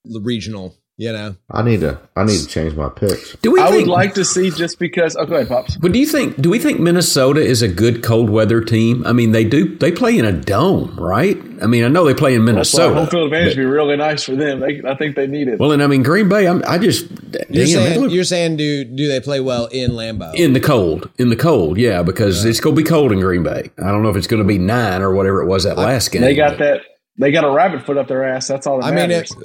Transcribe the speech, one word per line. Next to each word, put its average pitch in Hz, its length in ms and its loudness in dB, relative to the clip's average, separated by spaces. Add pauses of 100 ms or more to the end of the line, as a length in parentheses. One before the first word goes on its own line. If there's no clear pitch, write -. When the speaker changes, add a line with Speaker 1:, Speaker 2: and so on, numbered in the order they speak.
Speaker 1:
regional, 107 680 -8 (240)
you 113 140 -8
know? 104 240 -10 (140)
Speaker 2:
I 107 120 -4
need 113 180 2
to, 71 200 -4 (160)
I 98 80 0
need 104 160 2
to 69 60 -8
change 80 280 -4
my 73 140 -6
picks. - 480 -6
Speaker 3:
Do 226 160 0
we 370 80 6
Speaker 4:
I 370 100 4
Speaker 3:
think - 160 4
Speaker 4:
would 175 60 0
like 190 220 0
to 190 100 -2
see, 185 260 0
just 165 300 -6
because, 170 360 -2
oh, 160 80 -4
go 156 120 -4
ahead, 127 120 0
Pops. 127 280 -4
Speaker 3:
But 175 160 0
do 233 80 2
you 302 60 2
think, 285 360 -2
do 170 80 2
we 220 80 2
think 285 220 0
Minnesota 156 600 2
is 117 220 2
a 113 60 2
good 113 340 0
cold 113 280 2
weather 110 300 2
team? 113 460 0
I 117 60 0
mean, 117 180 4
they 110 140 4
do, 147 340 0
they 170 140 0
play 233 260 0
in 123 60 2
a 104 80 2
dome, 101 680 -2
right? 110 420 0 (220)
I 98 60 0
mean, 117 160 4
I 120 40 2
know 165 160 4
they 135 100 4
play 135 200 2
in 113 100 4
Speaker 4:
That's 107 300 2
why 160 140 2
Speaker 3:
Minnesota, - 80 2
Speaker 4:
home 160 100 0
field 165 200 0
advantage 160 280 0
Speaker 3:
but 135 60 -6
Speaker 4:
would 135 80 0
be - 20 0
really 143 260 0
nice 147 280 -2
for 131 100 -6
them. 139 240 -2
They, 143 260 -4
I 135 120 -4
think 147 180 -4
they 139 140 -2
need 143 180 -4
it. 110 140 -2
Speaker 3:
Well, 143 100 2
and 147 120 2
I 143 40 2
mean, 139 160 2
Green 180 260 2
Bay, 196 200 2
I'm, 175 180 0
I 160 120 0
just, 185 320 0
Speaker 1:
You're - 80 -16 (120)
Speaker 3:
damn, - 240 -10
they - 120 4
Speaker 1:
saying, - 340 2
Speaker 3:
look 262 100 0
Speaker 1:
you're 175 140 0
saying, 170 320 -2
do, 147 280 -2
do 131 220 -6
they 135 140 -2
play 139 180 -4
well 123 280 -2
in 123 260 -6
Lambeau? 110 420 -10
Speaker 3:
in 165 180 4
the 127 80 4
cold, 98 480 0 (100)
in 123 100 2
the 113 80 2
cold, 98 420 2
yeah, 107 240 0
because 92 420 0
Speaker 1:
Yeah. 113 60 2
Speaker 3:
it's 113 100 0
gonna 151 140 0
be 160 80 2
cold 151 300 2
in 95 80 2
Green 90 240 0
Bay. 76 260 -6 (120)
I 95 100 -2
don't 104 100 0
know 110 80 2
if 95 60 0
it's 90 100 -4
gonna 110 160 0
be 101 160 2
nine 98 440 0
or 95 120 0
whatever 98 260 2
it 73 60 -2
was 95 180 0
that 95 140 -2
Speaker 4:
I, 95 60 0
Speaker 3:
last 117 260 0
game, 95 120 0
Speaker 4:
they 135 120 4
got 147 240 2
Speaker 3:
but 151 60 0
Speaker 4:
that. 143 160 2 (380)
They 139 120 2
got 151 140 2
a 143 60 2
rabbit 151 340 0
foot 143 140 -4
up 127 100 -4
their 131 160 -2
ass. 131 240 -6
That's 135 180 -6
all 139 140 -2
that 123 60 -4
Speaker 1:
I - 20 -2
mean, 175 220 0
Speaker 4:
matters. 170 220 -4
Speaker 1:
if, - 120 -18